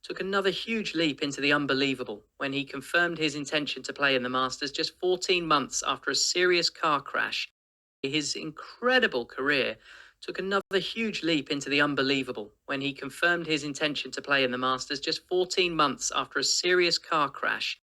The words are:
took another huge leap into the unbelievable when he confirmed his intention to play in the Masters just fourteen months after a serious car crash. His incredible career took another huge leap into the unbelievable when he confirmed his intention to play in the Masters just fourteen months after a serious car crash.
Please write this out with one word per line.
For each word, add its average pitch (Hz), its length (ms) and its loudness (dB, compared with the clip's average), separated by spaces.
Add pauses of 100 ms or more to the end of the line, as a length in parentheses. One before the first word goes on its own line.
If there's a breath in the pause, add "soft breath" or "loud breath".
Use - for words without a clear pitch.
took - 160 -10
another 190 320 2
huge 220 420 -4
leap 156 300 0
into 139 180 -4
the 143 100 4
unbelievable 135 720 0 (140)
when 139 160 -4
he 139 120 -2
confirmed 170 520 0
his 156 160 0
intention 147 480 -4
to 135 100 -8
play 139 240 2
in 123 60 2
the 123 80 -2
Masters 131 420 -2
just - 280 -4
fourteen 180 480 2
months 143 400 2
after 139 240 -2
a 131 40 0
serious 180 540 2
car 151 320 0
crash. - 480 -4 (540)
His 143 320 -2
incredible 175 920 0
career 131 520 0 (440 loud breath)
took - 160 -8
another 196 420 0
huge 214 440 -4
leap 156 260 2
into 143 180 -4
the 143 140 2
unbelievable 135 720 0 (140)
when 139 140 -4
he 139 120 -2
confirmed 165 540 0
his 151 160 0
intention 147 480 -4
to 135 100 -8
play 139 220 2
in 123 80 2
the 123 80 -2
Masters 131 400 -2
just - 280 -4
fourteen 180 480 2
months 147 400 2
after 135 220 -2
a 139 60 0
serious 175 560 4
car 147 300 0
crash. - 560 -4